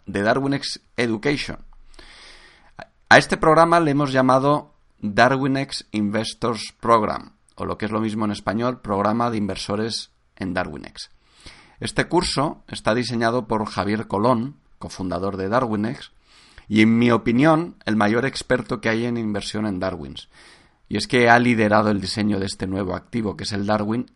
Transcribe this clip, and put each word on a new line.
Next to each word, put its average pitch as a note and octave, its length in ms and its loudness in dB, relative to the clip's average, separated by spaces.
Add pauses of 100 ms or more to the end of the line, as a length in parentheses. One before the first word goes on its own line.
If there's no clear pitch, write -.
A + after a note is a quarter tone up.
de G2+ 160 -4
Darwinex C3+ 580 0 (160)
Education. A#2+ 600 -2 (1500)
A A#2 100 10
este E3+ 180 0
programa E3 420 6
le D#3 140 2
hemos C#3+ 200 0
llamado C3 600 2 (260)
Darwinex C3 920 0
Investors A2 880 -2
Program, A2 540 0 (240)
o G2 60 -6
lo F2+ 140 -6
que A2 80 -6
es G#2 60 -6
lo A2 80 -2
mismo A2 240 -4
en G#2 80 -2
español, A2+ 480 -4
Programa G#2+ 500 -2
de A2 80 -4
Inversores G#2 720 -6 (260)
en F#2 160 -6
Darwinex. D#2+ 580 -8 (680)
Este B2 260 -2
curso E3 640 -2
está A2 260 -2
diseñado A#2 520 -2
por A2 200 -2
Javier G#2+ 420 -4
Colón, A#2 480 0 (220)
cofundador F#2 580 -6
de F#2+ 120 -4
Darwinex, A2+ 640 -4 (560)
y G#2+ 140 4
en A2+ 160 6
mi A#2+ 120 4
opinión, C#3+ 720 2
el G#2+ 120 0
mayor A2 300 2
experto B2+ 540 -2
que A2+ 80 -2
hay A2+ 180 0
en A#2+ 100 -2
inversión G#2+ 500 -4
en F#2 140 -4
Darwins. E2+ 480 -8 (600)
Y G#2 100 -4
es - 80 -4
que A#2+ 240 4
ha A#2+ 80 8
liderado G#2+ 520 2
el G2+ 100 0
diseño G#2 380 -2
de G2 80 -4
este - 200 -8
nuevo F#2+ 280 -4
activo, G2+ 420 -6
que G2+ 80 -10
es G#2 80 -8
el G2+ 140 -4
Darwin, G#2+ 500 -2